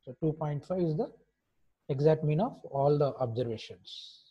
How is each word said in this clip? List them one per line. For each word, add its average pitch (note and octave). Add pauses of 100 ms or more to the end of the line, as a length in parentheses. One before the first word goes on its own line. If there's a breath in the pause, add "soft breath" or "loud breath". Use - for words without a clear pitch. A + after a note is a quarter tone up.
So -
two D#3
point D3
five F#3
is D#3+
the A#3+ (760)
exact D#3
mean D3+
of B3+ (120)
all C#3
the C#3+
observations. A#2